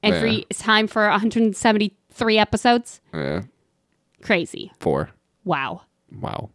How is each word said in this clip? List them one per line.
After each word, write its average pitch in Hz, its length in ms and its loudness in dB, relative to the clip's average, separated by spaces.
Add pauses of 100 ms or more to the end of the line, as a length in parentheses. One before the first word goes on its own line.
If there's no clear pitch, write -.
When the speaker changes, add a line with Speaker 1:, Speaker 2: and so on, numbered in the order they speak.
Speaker 1:
And 214 100 4
Speaker 2:
Yeah. 165 60 2
Speaker 1:
free, 226 300 0
it's - 100 -8
time 220 280 2
for 214 180 0
a 202 120 2
hundred 220 380 2
seventy-three 214 800 0
episodes. 240 640 2 (140)
Speaker 2:
Yeah. 76 300 -4 (760)
Speaker 1:
Crazy. - 560 -4
Speaker 2:
Four. - 340 -2 (340)
Speaker 1:
Wow. 151 380 -4 (300)
Speaker 2:
Wow. - 420 -10